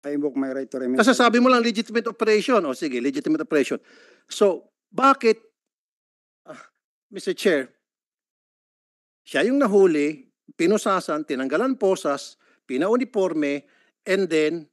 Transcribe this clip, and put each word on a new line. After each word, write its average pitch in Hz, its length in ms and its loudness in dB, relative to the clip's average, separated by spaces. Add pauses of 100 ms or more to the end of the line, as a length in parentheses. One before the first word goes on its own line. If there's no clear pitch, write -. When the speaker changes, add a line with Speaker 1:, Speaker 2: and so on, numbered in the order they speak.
Speaker 1:
I 147 160 -6
invoke 143 160 -4
my 135 160 -4
right 131 160 -6
to 131 160 -10
remain 127 160 -2
Speaker 2:
Kasi 240 160 4
Speaker 1:
silent. - 100 0
Speaker 2:
sabi 233 140 4
mo 240 80 4
lang 254 160 4
legitimate 226 480 -4
operation. 220 500 0
O 147 140 -2
sige, 135 240 -6
legitimate 143 480 -2
operation. 139 320 0 (480)
So, 185 400 0 (220)
bakit, 254 500 2 (1040)
ah, 147 140 -18 (500)
Mister 185 300 -8
Chair, 160 320 0 (1500)
siya 143 240 -2
yung 277 160 0
nahuli, 170 640 2 (320)
pinusasan, 180 640 -2
tinanggalan 147 560 -4
posas, 170 560 -2 (320)
pinauniforme, 160 960 -2 (400)
and 196 240 -2
then 156 480 -2